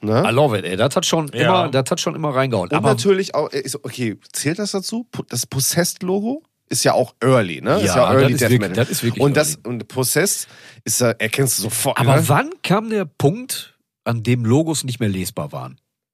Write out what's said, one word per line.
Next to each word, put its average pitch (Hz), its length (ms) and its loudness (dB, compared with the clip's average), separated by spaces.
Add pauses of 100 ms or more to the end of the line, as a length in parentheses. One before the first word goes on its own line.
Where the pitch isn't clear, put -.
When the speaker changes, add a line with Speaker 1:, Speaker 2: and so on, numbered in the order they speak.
Speaker 1:
Ne? 107 260 2
Speaker 2:
I 104 60 2
love 120 260 4
it, 90 60 -4
ey. 90 120 -4
Das 120 200 0
hat 175 80 2
schon 160 300 0
Speaker 3:
Ja. 175 300 2
Speaker 2:
immer, 151 60 -4
das 131 200 0
hat 170 100 -2
schon 160 140 -4
immer 151 200 -4
reingehauen. 120 360 0
Speaker 1:
Und 147 60 0
Speaker 2:
Aber - 140 2
Speaker 1:
natürlich 190 440 2
auch, 151 180 -2
äh, 139 80 -4
ist, - 240 -10
okay, 117 340 -6 (140)
zählt 165 260 -2
das 208 140 -4
dazu? 220 400 -6
Po-, - 160 -8
das 127 180 -4
Possessed-Logo 185 960 -2 (260)
ist - 160 -2
ja 131 80 4
auch 123 280 0
early, 113 420 2
ne? 107 80 -2
Speaker 2:
Ja, 165 80 4
Speaker 1:
ist 95 180 2
ja 123 160 4
Early 131 100 6
Speaker 2:
das - 100 4
ist - 100 0
Speaker 1:
Death 110 80 2
Speaker 2:
wirklich, 120 100 6
Speaker 1:
Metal. 92 160 -2
Speaker 2:
das 117 140 0
ist - 120 -4
wirklich 117 220 0
Speaker 1:
Und 143 120 2
das, 151 200 0
Speaker 2:
early. - 140 -12
Speaker 1:
und 113 180 -8
Possessed 139 580 -2 (380)
ist, - 160 -2
äh, 117 180 2
erkennst 110 400 0
du 92 40 -4
sofort, 113 360 -2
Speaker 2:
Aber 135 180 4
Speaker 1:
ne? 160 120 2
Speaker 2:
wann 220 220 2 (120)
kam 226 280 0
der 202 160 -2
Punkt, - 680 -2 (300)
an 120 180 -4
dem 120 220 0
Logos 143 400 2
nicht 131 160 -6
mehr 110 80 0
lesbar 90 440 -6
waren? 65 280 -14 (340)